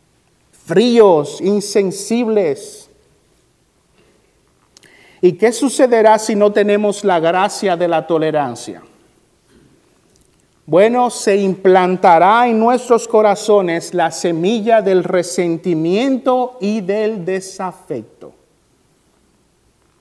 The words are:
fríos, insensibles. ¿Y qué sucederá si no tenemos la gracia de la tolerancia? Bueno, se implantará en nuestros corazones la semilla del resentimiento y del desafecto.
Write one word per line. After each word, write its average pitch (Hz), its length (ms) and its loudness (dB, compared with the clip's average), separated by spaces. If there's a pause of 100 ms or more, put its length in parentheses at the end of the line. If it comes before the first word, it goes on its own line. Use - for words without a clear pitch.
(640)
fríos, 190 760 2
insensibles. 202 1500 -4 (2250)
¿Y 180 100 4
qué 226 220 0
sucederá 226 680 2
si 220 160 -4
no 208 160 2
tenemos 208 540 0
la 175 160 0
gracia 180 560 -2
de 175 100 -2
la 160 180 -2
tolerancia? 147 800 -4 (1800)
Bueno, 226 440 2
se - 280 -2
implantará 185 1120 4
en 220 100 0
nuestros 233 480 0
corazones 202 840 0
la 165 180 0
semilla 202 720 0
del 185 240 0
resentimiento 185 1500 -2
y 208 220 -4
del 208 420 -4
desafecto. 175 1120 -10 (1700)